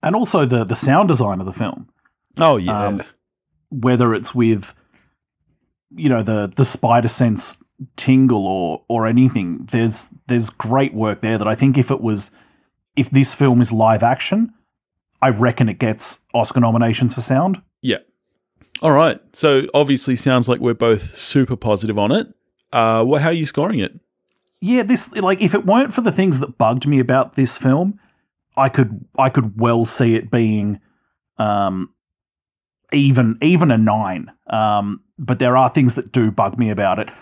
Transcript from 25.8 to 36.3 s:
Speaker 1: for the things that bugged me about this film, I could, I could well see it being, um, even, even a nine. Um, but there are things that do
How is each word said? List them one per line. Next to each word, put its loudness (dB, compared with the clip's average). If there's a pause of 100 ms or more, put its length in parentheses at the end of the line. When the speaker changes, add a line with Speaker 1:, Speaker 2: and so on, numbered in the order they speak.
Speaker 1:
for -2
the 0
things 0
that -8
bugged 0
me 2
about 0
this 0
film, 0 (560)
I 2
could, -2 (120)
I 2
could -4
well 2
see 0
it -4
being, -2 (560)
um, -4 (960)
even, 2
even 2
a 2
nine. -2 (160)
Um, -2 (160)
but -4
there 2
are 4
things 2
that -8
do 0